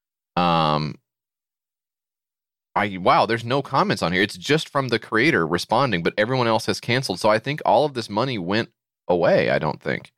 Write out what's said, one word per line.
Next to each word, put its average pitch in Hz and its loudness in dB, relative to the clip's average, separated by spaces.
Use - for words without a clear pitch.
Um, 78 0
I, 101 -2
wow, 131 4
there's 113 -2
no 127 0
comments 160 -2
on 87 0
here. 92 2
It's 101 -2
just 139 -2
from 135 -2
the 117 0
creator 110 0
responding, 90 0
but 95 -2
everyone 120 0
else 110 0
has 101 -2
canceled. 120 -4
So 110 2
I 110 4
think 139 -6
all 110 4
of 147 -4
this 117 -6
money 117 -2
went 98 -2
away, 90 2
I 69 2
don't 78 -4
think. - -8